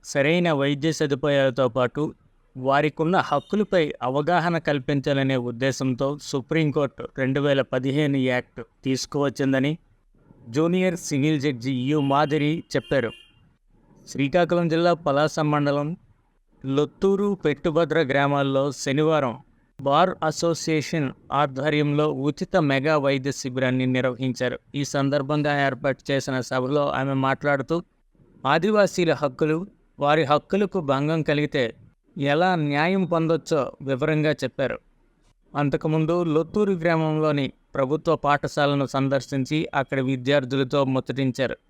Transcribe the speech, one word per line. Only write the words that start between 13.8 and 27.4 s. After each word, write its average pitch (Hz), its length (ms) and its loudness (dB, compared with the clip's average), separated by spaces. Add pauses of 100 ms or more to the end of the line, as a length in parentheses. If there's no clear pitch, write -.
శ్రీకాకుళం 170 640 2
జిల్లా 170 240 2
పలాస 156 460 0
మండలం 147 580 0 (680)
లొత్తూరు, 190 800 0
పెట్టుభద్ర 151 540 0
గ్రామాల్లో 139 720 2
శనివారం 143 680 0 (440)
బార్ 151 280 4 (140)
అసోసియేషన్ 156 880 -2 (200)
ఆధ్వర్యంలో 147 800 0
ఉచిత 143 460 -2
మెగా 147 400 2
వైద్య 139 340 0
శిబిరాన్ని 127 540 -2
నిర్వహించారు. 127 760 -2 (160)
ఈ 139 100 -2
సందర్భంగా 143 800 0
ఏర్పాటు 131 460 -4
చేసిన 131 300 -2
సభలో 139 500 -2
ఆమె 135 220 -2
మాట్లాడుతూ, 135 680 0 (640)